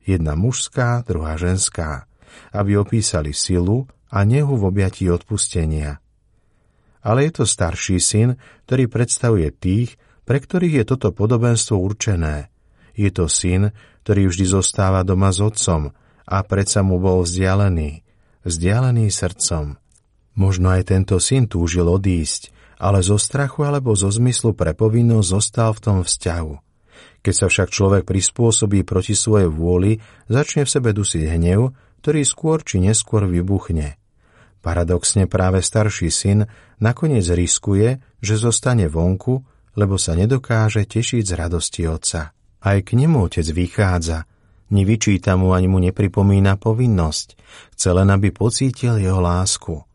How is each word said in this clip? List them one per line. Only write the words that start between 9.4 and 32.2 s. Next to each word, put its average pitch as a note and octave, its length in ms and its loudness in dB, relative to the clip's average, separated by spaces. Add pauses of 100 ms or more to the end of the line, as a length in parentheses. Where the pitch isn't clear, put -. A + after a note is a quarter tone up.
tých, G#2 480 -2 (240)
pre - 160 0
ktorých E3 440 0
je - 40 2
toto B2+ 240 0
podobenstvo A#2 640 0
určené. F2+ 720 -2 (480)
Je G2+ 160 0
to F2+ 160 0
syn, F#2 480 0 (320)
ktorý G2 240 2
vždy F#2 160 0
zostáva F#2+ 560 0
doma F#2+ 320 2
s F#2+ 80 -2
otcom E2+ 480 -2 (320)
a F#2+ 140 -6 (100)
predsa G2 400 0
mu F2+ 160 2
bol F#2 240 2
vzdialený, F2+ 800 0 (400)
vzdialený G#2+ 640 0
srdcom. D#2+ 720 -6 (560)
Možno F#2 320 2
aj F#2 240 0
tento F#2+ 240 2
syn B2+ 320 0
túžil E2+ 400 0
odísť, F2+ 640 -2 (240)
ale G2 240 2
zo G2+ 160 2
strachu C#3 480 -4
alebo C3+ 320 0
zo F#2+ 80 0
zmyslu A#2 480 0
pre - 160 -2
povinnosť A2 560 2
zostal G#2+ 480 0
v - 80 -12
tom G2 240 0
vzťahu. E2 480 -6 (640)
Keď G2 160 -2
sa G2+ 160 0
však F#2+ 200 0
človek G2 360 2
prispôsobí G2+ 800 0
proti G2 320 -2
svojej G2+ 320 2
vôli, F2+ 480 0 (320)
začne C#3+ 320 0
v C3+ 80 -2
sebe A#2 240 0
dusiť E2 400 -2
hnev, F#2+ 400 2 (240)
ktorý D3+ 240 0